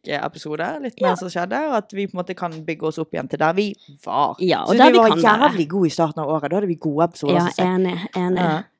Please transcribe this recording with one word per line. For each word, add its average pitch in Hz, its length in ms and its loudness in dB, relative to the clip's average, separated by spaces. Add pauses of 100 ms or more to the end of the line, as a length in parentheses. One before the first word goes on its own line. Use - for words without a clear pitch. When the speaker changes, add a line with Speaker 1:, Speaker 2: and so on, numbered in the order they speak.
Speaker 1:
eh, 147 160 -4
episode, 156 360 -8 (220)
litt 254 200 -10
mer 180 80 2
Speaker 2:
Ja. 180 60 0
Speaker 1:
som 185 120 -8
skjedde, 180 300 -4 (100)
og 269 80 -2
at 208 160 -4
vi 196 160 -4
på 196 100 -18
en 180 60 -4
måte 180 140 -10
kan 175 140 -6 (120)
bygge 160 200 -6
oss 160 160 -4
opp 160 140 -8
igjen 151 160 -6
til - 100 -6
der 160 140 2
vi 202 220 -2 (300)
var. 147 340 -2
Speaker 2:
Ja, 160 220 2
og - 80 -2
Speaker 1:
Så 220 80 4
Speaker 2:
der 254 80 10
Speaker 1:
vi 311 60 10
Speaker 2:
vi 233 80 6
Speaker 1:
var 226 100 6
Speaker 2:
kan 165 120 2
være. 226 300 4
Speaker 1:
jævlig 170 160 -2
gode 180 200 0
i - 20 -4
starten 160 300 -2
av 147 100 -4
året, 147 200 -2
da 170 60 -2
hadde 202 120 -2
vi 170 80 -2
gode 151 280 -2
episoder, 170 300 0
Speaker 2:
Ja, 175 80 4
Speaker 1:
synes 175 160 -2
jeg. 185 100 2
Speaker 2:
enig, 185 480 -2
enig. 180 240 -2
Speaker 1:
Ja. 165 220 0 (180)